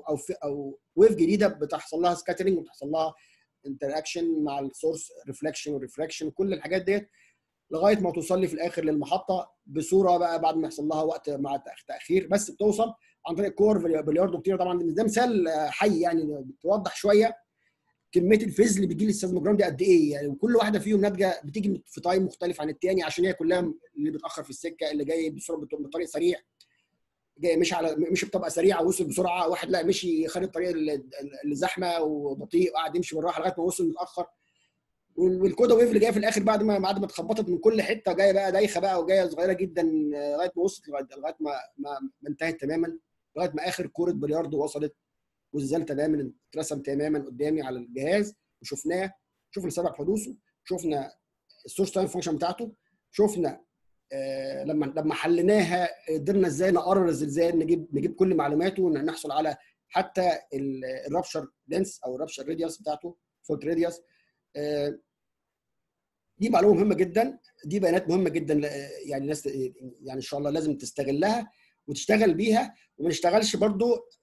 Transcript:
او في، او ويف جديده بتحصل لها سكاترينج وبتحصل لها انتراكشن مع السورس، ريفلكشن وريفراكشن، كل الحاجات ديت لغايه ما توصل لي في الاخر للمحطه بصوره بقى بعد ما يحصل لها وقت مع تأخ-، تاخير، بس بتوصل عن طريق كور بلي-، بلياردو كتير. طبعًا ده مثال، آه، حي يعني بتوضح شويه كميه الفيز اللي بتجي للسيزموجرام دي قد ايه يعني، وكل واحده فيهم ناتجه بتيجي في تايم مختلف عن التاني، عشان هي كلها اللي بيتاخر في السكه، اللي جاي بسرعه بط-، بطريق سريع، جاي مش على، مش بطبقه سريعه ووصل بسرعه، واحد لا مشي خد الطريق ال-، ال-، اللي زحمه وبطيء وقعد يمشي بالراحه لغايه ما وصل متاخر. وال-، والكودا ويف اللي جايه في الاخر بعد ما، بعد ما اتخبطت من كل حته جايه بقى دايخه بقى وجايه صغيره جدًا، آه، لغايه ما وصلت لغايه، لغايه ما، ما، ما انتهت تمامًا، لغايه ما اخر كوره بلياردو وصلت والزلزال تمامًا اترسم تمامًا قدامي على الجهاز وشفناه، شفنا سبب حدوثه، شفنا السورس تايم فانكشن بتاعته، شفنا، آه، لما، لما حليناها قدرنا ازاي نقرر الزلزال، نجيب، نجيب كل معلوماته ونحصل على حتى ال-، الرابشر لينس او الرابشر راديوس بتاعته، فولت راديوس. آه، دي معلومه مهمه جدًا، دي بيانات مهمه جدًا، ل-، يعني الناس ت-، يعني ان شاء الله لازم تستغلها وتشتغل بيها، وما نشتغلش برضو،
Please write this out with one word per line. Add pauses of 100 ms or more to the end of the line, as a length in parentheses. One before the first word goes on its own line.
او
في،
او (160)
ويف
جديده
بتحصل
لها
سكاترينج
وبتحصل
لها (520)
انتراكشن
مع
السورس، (140)
ريفلكشن
وريفراكشن،
كل
الحاجات
ديت (600)
لغايه
ما
توصل
لي
في
الاخر
للمحطه (140)
بصوره
بقى
بعد
ما
يحصل
لها
وقت
مع
تأخ-،
تاخير،
بس
بتوصل (320)
عن
طريق
كور
بلي-،
بلياردو
كتير.
طبعًا
ده
مثال،
آه،
حي
يعني
بتوضح
شويه (760)
كميه
الفيز
اللي
بتجي
للسيزموجرام
دي
قد
ايه
يعني،
وكل
واحده
فيهم
ناتجه
بتيجي
في
تايم
مختلف
عن
التاني،
عشان
هي
كلها (240)
اللي
بيتاخر
في
السكه،
اللي
جاي
بسرعه
بط-،
بطريق
سريع، (1000)
جاي
مش
على،
مش
بطبقه
سريعه
ووصل
بسرعه،
واحد
لا
مشي
خد
الطريق
ال-،
ال-،
اللي
زحمه
وبطيء
وقعد
يمشي
بالراحه
لغايه
ما
وصل
متاخر. (880)
وال-،
والكودا
ويف
اللي
جايه
في
الاخر
بعد
ما،
بعد
ما
اتخبطت
من
كل
حته
جايه
بقى
دايخه
بقى
وجايه
صغيره
جدًا،
آه،
لغايه
ما
وصلت
لغايه، (120)
لغايه
ما، (240)
ما، (100)
ما
انتهت
تمامًا، (380)
لغايه
ما
اخر
كوره
بلياردو
وصلت (580)
والزلزال
تمامًا (200)
اترسم
تمامًا
قدامي
على
الجهاز (280)
وشفناه، (380)
شفنا
سبب
حدوثه، (280)
شفنا (520)
السورس
تايم
فانكشن
بتاعته، (380)
شفنا، (520)
آه،
لما،
لما
حليناها (200)
قدرنا
ازاي
نقرر
الزلزال،
نجيب،
نجيب
كل
معلوماته
ونحصل
على (320)
حتى (160)
ال-، (220)
الرابشر (200)
لينس
او
الرابشر
راديوس
بتاعته، (260)
فولت
راديوس. (560)
آه، (1400)
دي
معلومه
مهمه
جدًا، (260)
دي
بيانات
مهمه
جدًا،
ل-، (440)
يعني
الناس
ت-، (540)
يعني
ان
شاء
الله
لازم
تستغلها (340)
وتشتغل
بيها، (240)
وما
نشتغلش
برضو، (260)